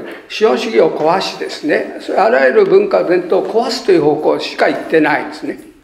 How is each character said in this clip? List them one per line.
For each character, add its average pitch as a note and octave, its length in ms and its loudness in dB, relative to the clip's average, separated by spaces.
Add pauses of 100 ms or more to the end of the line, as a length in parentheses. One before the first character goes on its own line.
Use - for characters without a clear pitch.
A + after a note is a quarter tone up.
(280)
資 - 160 -2
本 A#3 140 2
主 A3 80 -4
義 A3 140 2
を D#3+ 160 2
壊 E3 240 0
し - 180 -8
で D#3 120 -8
す - 160 -10
ね、 - 340 -2
そ - 120 -8
れ、 - 60 0
あ G3+ 100 4
ら C4 180 2
ゆ B3+ 60 4
る G#3+ 120 6
文 G3 240 4
化 F3+ 160 0
伝 F3+ 220 0
統 - 160 0
を - 60 -6
壊 A#3+ 220 -2
す - 140 -8
と G3+ 80 2
い F3 60 6
う D3 40 2
方 D3 140 2
向 D3 240 0
し - 160 -8
か G3+ 120 2
行 D3 80 -2
っ - 80 -8
て D#3+ 160 2
な D3 180 2
い A#2+ 60 -6
ん - 40 -10
で - 60 -14
す - 100 -14
ね。 - 160 -10 (240)